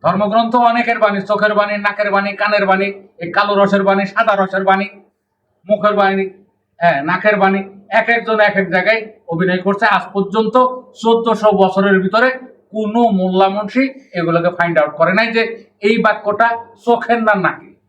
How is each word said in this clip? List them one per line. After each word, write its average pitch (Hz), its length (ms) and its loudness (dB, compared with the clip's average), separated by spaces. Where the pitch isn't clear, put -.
ধর্মগ্রন্থ 208 520 0
অনেকের 233 440 0
বাণী, 202 220 0
চোখের 208 320 0
বাণী, 208 240 -2
নাকের 208 340 -4
বাণী, 196 240 -2
কানের 208 300 0
বাণী, 190 200 0
এই 170 140 -10
কালো 202 320 2
রসের 196 200 2
বাণী, 196 220 0
সাদা 196 400 0
রসের 190 180 -4
বাণী, 190 220 2
মুখের 208 260 0
বাণী, 196 340 0
হ্যাঁ, 156 260 0
নাকের 185 320 0
বাণী, 196 240 2
এক 214 200 0
একজন 226 300 0
এক 208 160 4
এক 190 160 -2
জায়গায় 214 400 0
অভিনয় 180 300 -2
করছে। 196 280 -2
আজ 208 160 2
পর্যন্ত 214 440 -2
চোদ্দশো 226 500 2
বছরের 190 500 2
ভিতরে 226 300 2
কোনো 220 380 0
মোল্লা 185 400 2
মুন্সি 214 400 -2
এগুলোকে 170 360 0
ফাইন্ড 170 300 -2
আউট 147 160 0
করে 165 180 2
নাই 226 180 0
যে 226 320 -2
এই 220 180 2
বাক্যটা 208 680 0
চোখের 233 380 0
না 214 120 2
নাকে - 400 -4